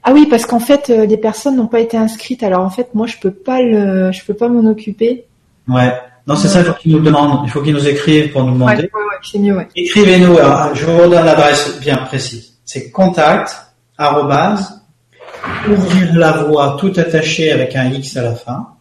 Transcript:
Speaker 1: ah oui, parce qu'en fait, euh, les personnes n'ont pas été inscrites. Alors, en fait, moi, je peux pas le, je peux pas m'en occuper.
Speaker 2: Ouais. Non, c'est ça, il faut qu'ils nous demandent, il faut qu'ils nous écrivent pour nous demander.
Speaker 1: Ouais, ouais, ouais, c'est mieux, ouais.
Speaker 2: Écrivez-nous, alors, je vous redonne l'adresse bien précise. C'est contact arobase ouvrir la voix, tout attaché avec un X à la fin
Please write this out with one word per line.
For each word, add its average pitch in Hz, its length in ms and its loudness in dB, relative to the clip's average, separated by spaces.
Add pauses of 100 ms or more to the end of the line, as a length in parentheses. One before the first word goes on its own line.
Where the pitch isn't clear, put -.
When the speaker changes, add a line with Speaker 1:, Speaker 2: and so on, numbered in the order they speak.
Speaker 1:
ah 247 100 0
oui, 294 160 6
parce 233 160 2
qu'en 240 140 -2
fait, 277 320 0
euh, 220 160 4
les 214 100 0
personnes 220 400 -4
n'ont 226 120 0
pas 233 100 0
été 226 180 -2
inscrites. 220 460 -4
Alors, 185 200 0
en 190 80 -2
fait, 247 240 -6
moi, 214 120 0
je 233 140 -12
peux 190 100 -2
pas 254 320 -4
le, 196 480 0
je 185 140 -10
peux 208 100 -6
pas 240 140 -2
m'en 233 200 2
occuper. 220 560 -4 (440)
Speaker 2:
Ouais. 127 240 2 (340)
Non, 143 80 -2
c'est 196 140 0
ça, 190 120 4
il 175 40 2
faut 165 80 0
qu'ils 160 200 0
nous 156 80 4
demandent, 147 440 2
il 120 60 -6
faut 147 120 -6
qu'ils 151 120 0
nous 139 140 -2
écrivent 147 440 0
pour 135 100 -2
nous 127 120 0
demander. 123 200 2
Speaker 1:
Ouais, 147 80 -2
ouais, 202 180 -6
ouais, 208 220 -8
c'est - 160 -8
mieux, 202 180 2
ouais. 175 200 -6
Speaker 2:
Écrivez-nous, 180 640 4
alors, 143 360 2
je 135 100 -6
vous 165 140 2
redonne 175 260 6
l'adresse 151 560 2
bien 135 180 -2
précise. - 560 -10 (100)
C'est - 260 -14
contact 180 680 0 (400)
arobase 156 840 -2 (880)
ouvrir 180 460 2
la 165 160 2
voix, 151 480 0
tout 196 160 -2
attaché 160 560 -2
avec 127 240 -2
un 127 140 -2
X 135 260 -10
à 127 60 -6
la 117 120 -4
fin 123 320 -12 (140)